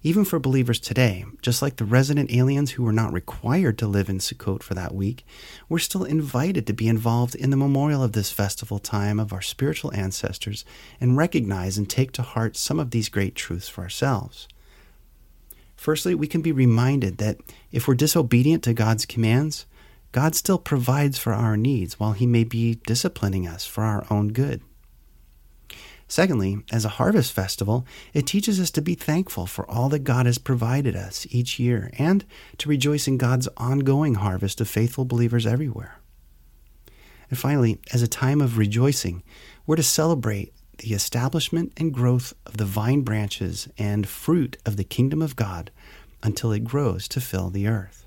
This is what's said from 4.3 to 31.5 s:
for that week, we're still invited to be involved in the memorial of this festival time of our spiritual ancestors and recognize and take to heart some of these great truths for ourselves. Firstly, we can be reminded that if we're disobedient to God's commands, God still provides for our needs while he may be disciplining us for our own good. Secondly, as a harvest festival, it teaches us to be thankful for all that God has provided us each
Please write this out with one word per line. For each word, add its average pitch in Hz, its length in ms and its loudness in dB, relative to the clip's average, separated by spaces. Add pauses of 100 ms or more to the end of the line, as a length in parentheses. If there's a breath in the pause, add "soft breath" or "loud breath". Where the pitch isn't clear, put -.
for - 100 -8
that 90 220 -6
week, 98 280 -4 (460 loud breath)
we're 165 80 0
still 185 260 -2
invited 151 640 0
to 107 80 -2
be 113 140 0
involved 117 480 2
in 135 160 0
the 139 60 2
memorial 139 460 2
of 110 100 0
this 107 180 -2
festival 101 480 -4
time 104 400 -2
of 104 120 -4
our 95 120 -8
spiritual - 500 -4
ancestors 101 720 -6 (340 loud breath)
and 123 180 4
recognize 101 600 0
and 101 100 -2
take 131 260 0
to 123 100 -6
heart 113 340 -4
some 151 220 -2
of 135 100 -4
these 113 200 -2
great 98 260 -2
truths - 340 -8
for - 140 -12
ourselves. 131 640 -4 (1300 loud breath)
Firstly, 156 400 0
we 151 120 -2
can 165 140 -2
be 160 100 0
reminded 123 680 4
that 104 180 0 (340 loud breath)
if - 160 -2
we're 139 60 4
disobedient 139 680 4
to 117 100 2
God's 110 320 2
commands, 120 640 0 (440 soft breath)
God 156 220 2
still - 240 0
provides 135 600 0
for 120 120 -2
our 110 240 2
needs 110 440 0
while 107 140 0
he 110 120 2
may 117 180 4
be 113 440 0
disciplining 98 600 -2
us 82 200 -12
for - 160 -4
our 104 260 0
own 104 200 2
good. 127 320 -2 (1500 loud breath)
Secondly, 107 540 2 (120)
as 113 100 2
a 107 60 0 (100)
harvest 165 320 4
festival, 101 540 -2 (280 loud breath)
it 147 140 0
teaches 202 320 0
us 175 120 0
to 156 100 0
be 170 140 -2
thankful 156 500 -2
for - 260 -8
all 120 160 0
that 143 160 0
God 127 220 2
has 120 120 4
provided 123 560 0
us 98 360 -8
each 123 280 -2